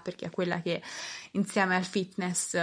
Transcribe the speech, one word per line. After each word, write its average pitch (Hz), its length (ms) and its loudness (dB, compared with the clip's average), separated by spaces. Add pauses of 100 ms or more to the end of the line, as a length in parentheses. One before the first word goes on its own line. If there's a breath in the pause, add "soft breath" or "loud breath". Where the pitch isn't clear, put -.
perché - 220 -6
è 165 40 -6
quella 175 300 0
che 170 220 -2 (500 loud breath)
insieme 190 440 4
al 180 80 4
fitness 180 760 -2